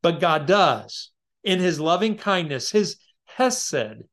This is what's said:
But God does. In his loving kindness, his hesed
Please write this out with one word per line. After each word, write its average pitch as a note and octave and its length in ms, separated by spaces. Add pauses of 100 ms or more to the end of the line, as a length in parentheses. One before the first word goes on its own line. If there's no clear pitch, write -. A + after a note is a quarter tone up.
But F3 160
God D#3 280
does. E3+ 640 (340)
In F#3 160
his F3 180
loving F3+ 380
kindness, E3+ 540
his G#3 260 (300)
hesed B2 760 (100)